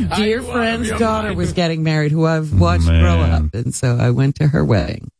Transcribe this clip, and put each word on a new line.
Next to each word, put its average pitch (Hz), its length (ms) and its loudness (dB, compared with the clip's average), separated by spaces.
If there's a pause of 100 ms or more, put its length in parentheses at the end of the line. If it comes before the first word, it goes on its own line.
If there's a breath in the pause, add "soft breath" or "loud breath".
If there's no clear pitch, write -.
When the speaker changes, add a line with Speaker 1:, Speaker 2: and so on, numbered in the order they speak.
(160)
Speaker 1:
dear 214 260 0
friend's 226 500 -2
daughter 214 420 -2
was 180 180 -4
getting 165 320 -2
married 156 300 0
who 160 120 2
I've 156 320 0
watched 90 280 4
grow 82 320 4
Speaker 2:
Man. 82 300 2
Speaker 1:
up, - 60 -8
and - 220 -4
so 120 220 0
I 117 140 2
went 135 260 0
to 156 100 2
her 147 160 2
wedding. - 560 -2